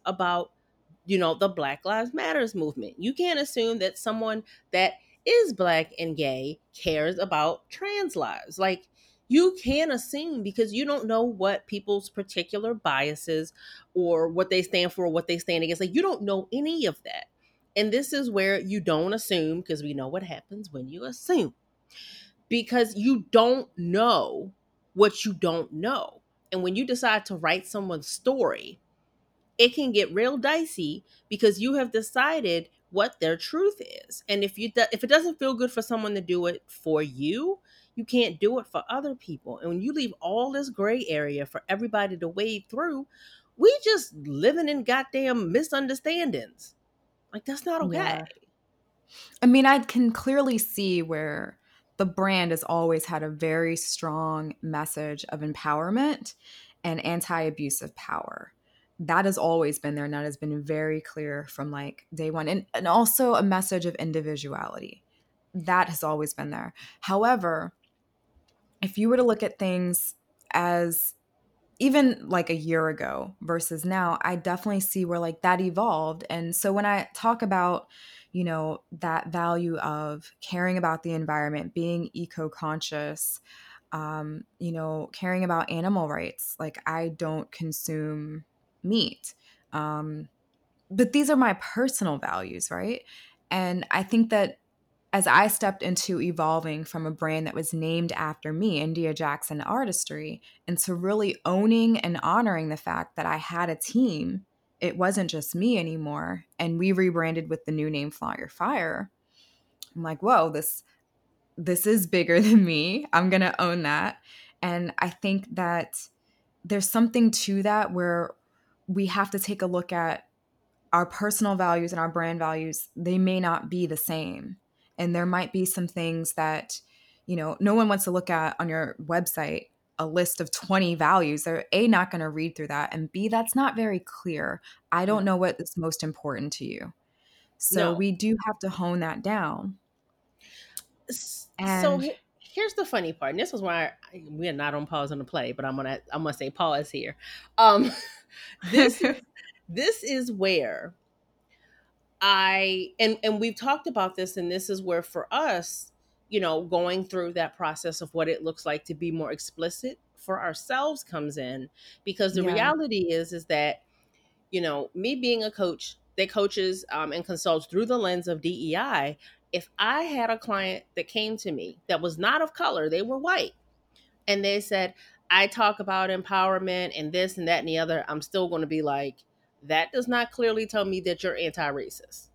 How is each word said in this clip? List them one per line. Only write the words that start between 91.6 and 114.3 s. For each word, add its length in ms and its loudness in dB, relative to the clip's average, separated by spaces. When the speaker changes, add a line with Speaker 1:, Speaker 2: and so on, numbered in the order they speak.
Speaker 2:
values, 540 -6
right? 300 -4
And 380 -2
I 120 2
think 280 4
that 280 2
as 160 2
I 220 8
stepped 340 -2
into 380 -2
evolving 640 0
from 220 -6
a 40 -2
brand 360 -2
that 80 -6
was 180 -4
named 400 -2
after 400 -6
me, 260 0
India 360 -2
Jackson 480 -4
Artistry, 800 -4
and 140 -2
to 140 -2
really 420 0
owning 520 4
and 240 -2
honoring 460 2
the 80 -4
fact 400 -6
that 80 -4
I 140 -2
had 320 -4
a 40 -4
team, 720 0
it 180 -2
wasn't 320 0
just 240 -6
me 240 2
anymore, 680 -4
and 200 0
we 140 4
rebranded 560 2
with 160 -4
the 80 -4
new 160 0
name 220 -4
Flaunt 280 -8
Your 120 -12
Fire. 600 -4
I'm 60 -6
like, 200 -6
"Whoa, 280 6
this, 340 -4
this 300 0
is 200 4
bigger 340 4
<laughs> 20 8
than 220 10
me. 480 0
I'm 180 6
gonna 280 4
own 260 0
that." 340 0